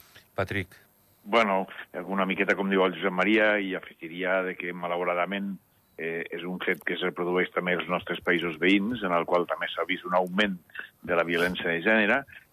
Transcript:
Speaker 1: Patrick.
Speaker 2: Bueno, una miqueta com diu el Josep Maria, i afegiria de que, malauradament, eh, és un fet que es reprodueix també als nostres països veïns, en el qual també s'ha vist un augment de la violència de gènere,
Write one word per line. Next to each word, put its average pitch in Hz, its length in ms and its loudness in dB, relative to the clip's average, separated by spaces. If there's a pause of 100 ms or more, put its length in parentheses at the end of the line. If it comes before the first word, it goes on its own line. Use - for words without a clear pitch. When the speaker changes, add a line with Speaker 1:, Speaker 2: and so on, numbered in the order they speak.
(340)
Speaker 1:
Patrick. 95 400 -2 (520)
Speaker 2:
Bueno, 98 420 4 (340)
una 95 240 0
miqueta 95 320 2
com 98 120 0
diu 95 120 4
el 92 160 2
Josep 92 160 -2
Maria, 104 480 4
i 92 160 -4
afegiria 90 640 -4
de 92 160 -4
que, 87 160 -6
malauradament, 87 800 -2 (460)
eh, 82 360 -6
és 85 80 -8
un 90 240 -6
fet 92 180 -2
que 143 140 -4
es 90 80 -2
reprodueix 87 480 0
també 90 240 0
als 80 100 -4
nostres 87 380 -4
països 85 320 0
veïns, 101 480 2
en 87 80 0
el 82 100 2
qual 87 220 2
també 82 240 -4
s'ha 82 160 -4
vist 92 180 -6
un 90 140 2
augment 92 400 0 (480)
de 87 80 0
la 85 100 4
violència 87 460 0
de 82 160 0
gènere, 110 380 4 (280)